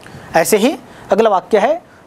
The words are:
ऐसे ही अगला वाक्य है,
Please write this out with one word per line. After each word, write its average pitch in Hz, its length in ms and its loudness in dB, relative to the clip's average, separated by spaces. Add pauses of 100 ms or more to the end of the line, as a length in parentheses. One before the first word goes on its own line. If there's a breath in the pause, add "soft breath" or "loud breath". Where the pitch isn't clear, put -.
(360 loud breath)
ऐसे 170 200 2
ही 247 220 -2 (340 loud breath)
अगला 214 180 2
वाक्य 196 280 0
है, 285 240 0 (240 loud breath)